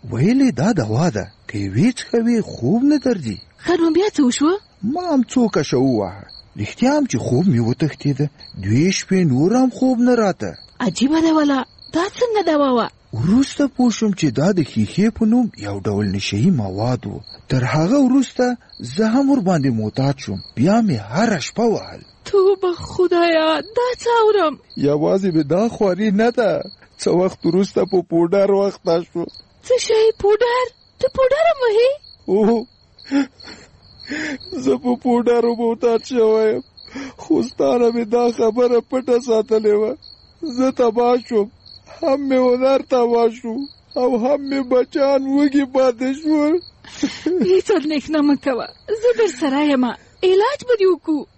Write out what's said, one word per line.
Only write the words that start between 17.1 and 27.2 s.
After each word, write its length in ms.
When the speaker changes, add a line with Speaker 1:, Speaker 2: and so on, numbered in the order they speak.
Speaker 1:
تر 140
هغه 360
وروسته 580
زه 280
هم 220
ورباندې 500
معتاد 380
شوم. 220
بیا 260
مې 160
هره 280
شپه 240
وهل. 380
Speaker 2:
توبه 480
خدایه، 880
دا 100
څه 80
اورم؟ 380
Speaker 1:
یوازې 580
مې 80
دا 260
خواري 420
نه 200
ده. 320
څه 80
وخت 380